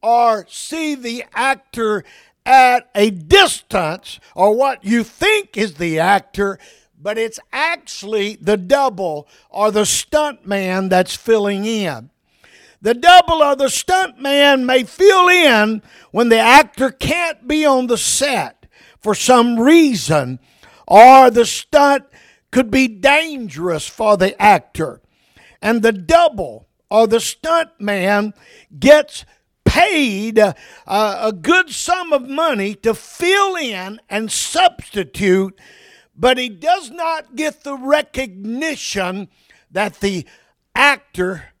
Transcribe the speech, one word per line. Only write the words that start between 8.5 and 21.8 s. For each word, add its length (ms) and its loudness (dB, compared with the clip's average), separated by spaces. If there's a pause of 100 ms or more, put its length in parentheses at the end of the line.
double 720 -4 (220)
or 200 -2
the 160 -2
stunt 600 -4
man 420 -4
that's 260 0
filling 500 -2
in. 460 -8 (680)
The 140 0
double 480 4
or 120 0
the 160 -4
stunt 500 -4
man 460 0
may 160 0
fill 460 2
in 540 2 (280)
when 200 -2
the 80 4
actor 520 2
can't 560 -6
be 180 -2
on 220 2
the 120 -2
set 680 -4 (340)
for 140 -2
some 460 2
reason, 800 2 (480)
or 420 10
the 160 2
stunt 580 0 (460)